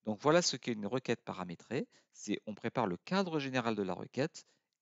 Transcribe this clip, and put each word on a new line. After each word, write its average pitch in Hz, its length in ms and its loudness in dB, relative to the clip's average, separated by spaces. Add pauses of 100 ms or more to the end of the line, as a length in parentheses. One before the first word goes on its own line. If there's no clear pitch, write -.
Donc 110 160 -4
voilà 156 200 8
ce - 140 0
qu'est - 180 -4
une 104 140 -4
requête 123 340 0
paramétrée, 95 680 -6 (260)
c'est - 320 -4
on 107 100 -8
prépare 117 320 -2
le 87 100 0
cadre 180 420 -2
général 127 360 0
de 104 80 0
la 90 100 -2
requête 110 520 -4 (360)